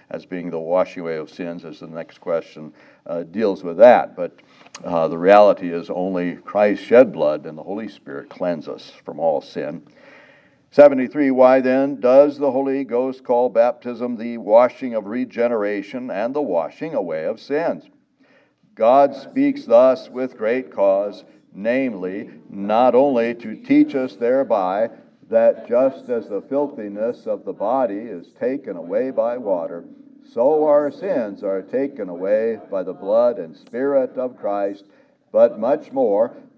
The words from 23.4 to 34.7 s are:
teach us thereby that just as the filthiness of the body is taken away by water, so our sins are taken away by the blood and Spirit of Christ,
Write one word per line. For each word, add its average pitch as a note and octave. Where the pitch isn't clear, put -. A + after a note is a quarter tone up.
teach D3
us C3
thereby A2+
that A2+
just B2+
as A2+
the G2
filthiness A#2
of G2+
the F#2+
body G#2
is G#2+
taken A2+
away G2
by A#2+
water, E2+
so D3+
our D3
sins B2+
are F#2+
taken B2
away G#2
by F#2+
the F2+
blood A2
and E2
Spirit C3
of B2+
Christ, G2+